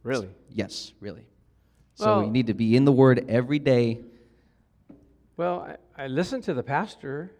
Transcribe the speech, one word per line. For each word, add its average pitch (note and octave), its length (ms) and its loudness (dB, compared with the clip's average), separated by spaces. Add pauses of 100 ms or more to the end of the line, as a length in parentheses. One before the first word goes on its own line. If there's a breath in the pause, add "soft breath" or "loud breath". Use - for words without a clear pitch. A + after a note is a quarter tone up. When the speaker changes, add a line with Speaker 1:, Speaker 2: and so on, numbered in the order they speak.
Speaker 1:
Really? A#2 260 -4 (220)
Speaker 2:
Yes, - 500 -10
really. G2 240 -16 (680)
So G#3 100 -6
Speaker 1:
Well G#3 200 4
Speaker 2:
you G#2+ 60 -4
need A#2+ 160 2
to G#2+ 60 -2
be A2+ 240 2
in C3+ 80 6
the C#3+ 60 6
Word B2+ 360 6
every B2 320 0
day. A#2+ 400 2 (1400 soft breath)
Speaker 1:
Well, F3 320 -6 (300)
I, C#3+ 60 -10
I C3+ 40 -8
listen F#3 360 -4
to F3+ 100 -4
the B2 100 -4
pastor D3+ 760 -6